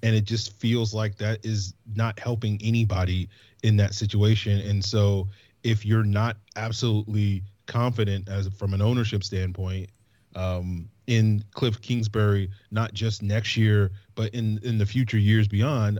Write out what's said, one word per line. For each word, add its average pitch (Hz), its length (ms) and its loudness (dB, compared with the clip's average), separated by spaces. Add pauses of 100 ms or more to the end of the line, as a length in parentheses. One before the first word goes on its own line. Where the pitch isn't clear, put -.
And 113 140 4
it 104 80 2
just 110 340 -6
feels 113 360 0
like 107 240 -4
that 107 260 -4
is 101 300 -4 (200)
not 110 240 -2
helping 110 440 -2
anybody 95 680 0 (340)
in 110 140 4
that 101 180 2
situation. 104 680 2
And 101 240 -2
so 101 440 2 (340)
if 113 220 0
you're 110 180 2
not 104 360 0 (180)
absolutely 107 880 -2 (220)
confident 107 640 -2
as, 98 200 -4
from 98 260 -4
an 98 80 0
ownership 110 400 0
standpoint, 92 680 -6 (440)
um, 90 540 -6 (180)
in 110 460 4
Cliff 113 280 -2
Kingsbury, 104 680 0 (200)
not 110 240 -4
just 107 280 -4
next 107 340 -2
year, 104 340 4 (240)
but 107 180 -4
in, 110 300 -4
in 117 160 -2
the 104 80 2
future 113 320 0
years 107 300 4
beyond, 104 520 0